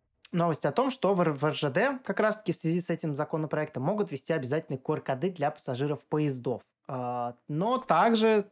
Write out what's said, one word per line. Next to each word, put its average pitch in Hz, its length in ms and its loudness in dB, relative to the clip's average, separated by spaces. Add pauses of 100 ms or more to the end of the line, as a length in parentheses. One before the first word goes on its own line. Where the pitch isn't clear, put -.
(300)
новость 170 340 0
о 143 80 2
том, 262 180 2
что 196 240 2
в 180 60 2
Р-, 160 120 4
в 139 120 -2
Р 151 100 2
Ж 139 160 0
Д 254 340 2
как 196 160 -2
раз-таки 214 320 0
в - 40 -4
связи 165 240 0
с - 80 -4
этим 156 260 -2
законопроектом 151 680 -4
могут 202 280 -2
ввести 143 220 -4
обязательные 143 460 -2
Q - 160 -2
R-коды 139 360 -2
для 151 200 -2
пассажиров 147 560 -4
поездов. 135 560 -2 (260)
А, 123 480 -6 (120)
но 202 300 0
также 214 720 4